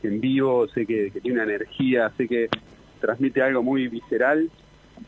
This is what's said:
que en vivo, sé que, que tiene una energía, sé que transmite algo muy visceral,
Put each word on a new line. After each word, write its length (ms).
que 60
en 140
vivo, 460
sé 180
que, 260
que 100
tiene 200
una 100
energía, 640
sé 100
que 220
transmite 420
algo 220
muy 240
visceral, 640